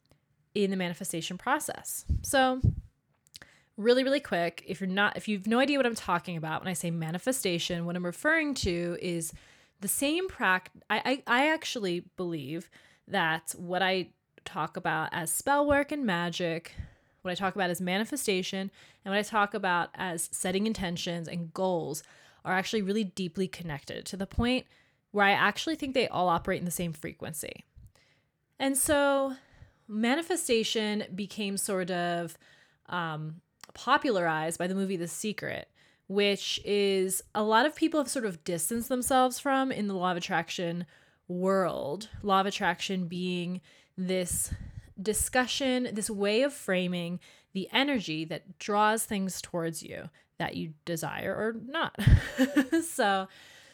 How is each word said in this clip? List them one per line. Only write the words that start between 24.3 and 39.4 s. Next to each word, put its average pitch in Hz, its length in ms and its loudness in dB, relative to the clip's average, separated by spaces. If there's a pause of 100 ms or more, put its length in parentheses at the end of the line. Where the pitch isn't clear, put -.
where 202 120 4
I 196 80 8
actually 202 440 2
think 269 180 -6
they 247 140 2
all 180 200 2
operate 170 300 2
in - 60 -4
the 175 60 -4
same 170 220 -2
frequency. - 720 -10 (920)
And 269 180 0
so 277 600 2 (500)
manifestation 226 1160 0 (100)
became 196 420 -4
sort 185 360 -2
of, 175 440 -2 (520)
um, 160 520 -6 (380)
popularized 170 800 2
by 175 80 -2
the 190 80 -2
movie 190 220 0
The 170 100 -4
Secret, - 640 -6 (400)
which 202 560 2
is 196 580 2 (100)
a 214 120 0
lot 220 200 6
of 311 120 0
people 320 240 2
have 269 80 0
sort 254 160 -2
of 180 180 -4
distanced 226 460 -2
themselves 254 500 4
from 269 320 2